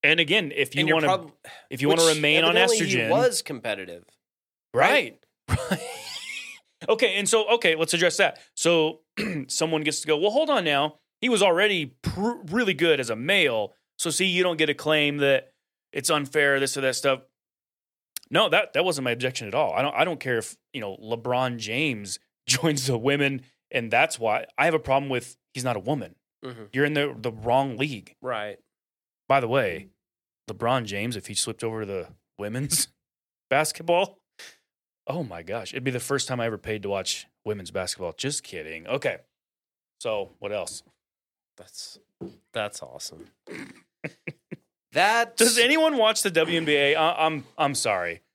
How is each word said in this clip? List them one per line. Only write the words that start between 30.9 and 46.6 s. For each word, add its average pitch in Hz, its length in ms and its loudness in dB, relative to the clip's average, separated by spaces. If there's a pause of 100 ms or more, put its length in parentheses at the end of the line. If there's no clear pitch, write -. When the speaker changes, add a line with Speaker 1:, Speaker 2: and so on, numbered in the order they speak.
Speaker 1:
if - 80 -12
he 110 80 -14
slipped 110 300 -4
over 110 180 -4
to 104 60 -4
the 98 200 -6 (300)
women's 113 520 -4 (300)
<laughs> - 300 -20
basketball, 165 720 0 (880)
oh 160 140 -6
my 87 180 -12
gosh, 95 300 -10
it'd 127 140 -8
be 131 60 -2
the 123 100 -4
first 139 260 -4
time 123 140 -4
I 117 60 0
ever 110 100 -4
paid 107 260 -6
to 98 60 -6
watch - 380 -4 (180)
women's 101 260 -6
basketball. 92 460 -6
Just 143 260 -6
kidding. 80 440 -12
Okay. 110 320 -4 (840)
So, 104 380 -4
what 101 120 -8
else? 95 320 -8 (720)
Speaker 2:
That's, - 420 -20 (560)
that's 104 300 -6
awesome. 65 440 -16 (200)
Speaker 1:
<laughs> - 100 -14 (1400)
Speaker 2:
That 226 440 2
Speaker 1:
Does 233 220 4
anyone 302 380 4
watch 220 260 2
the 196 80 0
W 165 260 2
N 160 80 -2